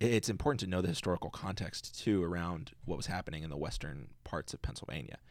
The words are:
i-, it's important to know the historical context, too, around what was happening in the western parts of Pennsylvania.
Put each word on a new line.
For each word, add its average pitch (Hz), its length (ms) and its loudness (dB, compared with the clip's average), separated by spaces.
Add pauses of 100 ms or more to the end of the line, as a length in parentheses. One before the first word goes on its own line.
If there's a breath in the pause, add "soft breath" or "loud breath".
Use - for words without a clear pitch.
i-, 110 40 6
it's 117 240 6
important 123 320 2
to 98 60 -2
know 90 140 4
the 90 60 4
historical 85 420 2
context, - 720 -6
too, 101 220 6
around 85 480 -2 (140)
what 85 120 0
was - 100 -4
happening 82 360 -2
in 80 60 -6
the 71 80 -4
western 73 500 -4 (160)
parts - 300 -4
of - 80 -8
Pennsylvania. - 560 -6 (140)